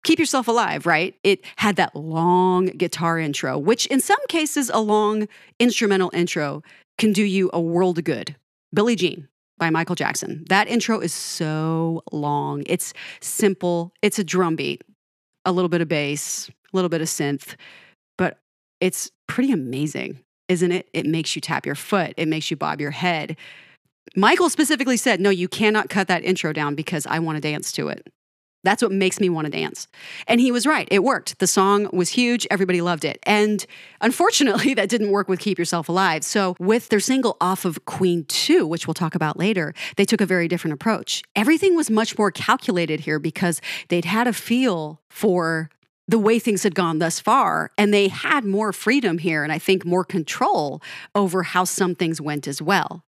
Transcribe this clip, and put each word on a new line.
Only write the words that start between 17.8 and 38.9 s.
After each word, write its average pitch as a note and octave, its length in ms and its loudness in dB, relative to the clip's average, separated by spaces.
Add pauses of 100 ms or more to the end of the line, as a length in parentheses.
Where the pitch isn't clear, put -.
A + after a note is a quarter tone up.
but F3+ 220 -2 (400)
it's - 300 -2 (180)
pretty C4 260 0
amazing, C3+ 680 -4 (300)
isn't F3 240 2
it? - 180 -4
It - 140 -4
makes D#3+ 320 -2
you C#3+ 40 -8
tap C#3 240 -4
your C#3+ 100 -6
foot. - 420 -2
It E3 100 -2
makes D#3 240 -4
you D3+ 60 -4
bob D3+ 240 -4
your C#3+ 100 -6
head. E3 460 -4 (760)
Michael D4 360 4
specifically C4 480 0
said, G3+ 240 2
"No, G3+ 80 4
you F3+ 180 2
cannot G#3+ 420 0
cut F#3+ 200 0
that F3+ 160 0
intro F3+ 260 0
down D3 240 -2
because D#3+ 300 -4
I D#3+ 140 -2
want D#3+ 180 -2
to D3 40 -6
dance D3+ 320 -4
to D#3 140 -4
it. - 180 -8 (600)
That's G3+ 160 4
what G#3+ 100 2
makes F#3 300 0
me F#3 80 4
want D#3+ 160 -2
to D3 60 -6
dance." - 360 -8 (400)
And A#3+ 140 4
he B3+ 100 4
was A#3+ 160 0
right. D4 240 2
It G3 100 4
worked. A#3+ 380 -2
The F#3 80 2
song G3+ 460 4
was F3+ 160 0
huge. A#3+ 420 0
Everybody F3+ 300 0
loved E3+ 240 -2
it. - 180 -4
And G#3 420 2 (360)
unfortunately, B3+ 720 2
<laughs> - 20 0
that G3 140 0
didn't G#3+ 220 0
work G3 180 0
with F#3 100 0
Keep G3 180 -2
Yourself E3+ 300 -2
Alive. E3+ 380 2
So F#3+ 340 0
with G#3+ 300 0
their G#3 100 4
single B3 400 0
off F3+ 240 0
of E3+ 220 -4
Queen F3 400 0
two, D4 420 2
which E3 180 -4
we'll D#3+ 80 -4